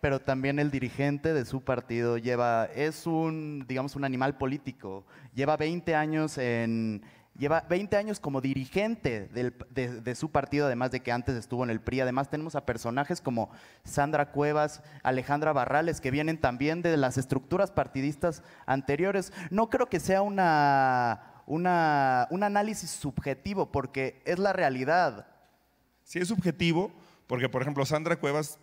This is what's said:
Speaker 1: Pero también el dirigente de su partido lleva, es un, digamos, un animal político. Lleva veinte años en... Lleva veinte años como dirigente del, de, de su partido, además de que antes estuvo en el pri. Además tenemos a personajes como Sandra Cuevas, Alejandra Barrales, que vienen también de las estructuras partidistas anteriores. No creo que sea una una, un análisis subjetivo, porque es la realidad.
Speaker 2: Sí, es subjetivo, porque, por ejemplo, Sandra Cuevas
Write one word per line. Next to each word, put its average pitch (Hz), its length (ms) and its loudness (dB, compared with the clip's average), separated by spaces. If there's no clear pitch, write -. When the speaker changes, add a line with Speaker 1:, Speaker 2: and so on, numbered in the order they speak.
Speaker 1:
Pero 139 180 2
también 135 400 0
el 147 120 2
dirigente 143 640 -2
de 135 100 0
su 135 180 -6
partido 120 540 0
lleva, 117 480 2
es 151 320 -4
un, 160 600 -2
digamos, 131 260 -4
un 143 100 -4
animal 135 340 -2
político. 123 680 -6
Lleva 143 240 0
veinte 165 360 -2
años 156 440 0
en... 113 680 -2
Lleva 151 320 0
veinte 196 300 0
años 208 200 -4
como 139 220 -4
dirigente 135 880 -2
del, 123 260 -4
de, 123 320 -4
de 120 140 -6
su 156 160 -6
partido, 143 340 0
además 127 260 0
de 127 100 -4
que 120 120 -4
antes 120 240 -2
estuvo 123 280 -4
en 120 60 -2
el 110 120 -2
pri. 127 180 -2
Además 131 300 0
tenemos 151 260 -6
a 143 80 -6
personajes 123 560 -4
como 117 300 -2
Sandra 147 480 0
Cuevas, 151 500 0
Alejandra 143 500 0
Barrales, 147 480 2
que 131 100 -2
vienen 151 280 0
también 143 420 0
de 165 160 2
las 131 220 2
estructuras 175 520 0
partidistas 147 720 -2
anteriores. 160 720 0
No 220 180 2
creo - 220 2
que 170 100 0
sea 190 220 4
una 143 1080 4
una, 151 800 4
un 185 140 0
análisis 208 460 0
subjetivo, 151 840 -4
porque 131 520 -4
es 175 140 0
la 196 140 2
realidad. 143 720 2
Speaker 2:
Sí, - 160 -6
es 175 80 -2
subjetivo, 175 640 2
porque, 123 220 -2
por 127 120 -2
ejemplo, 139 240 -2
Sandra 156 360 -2
Cuevas 147 420 -2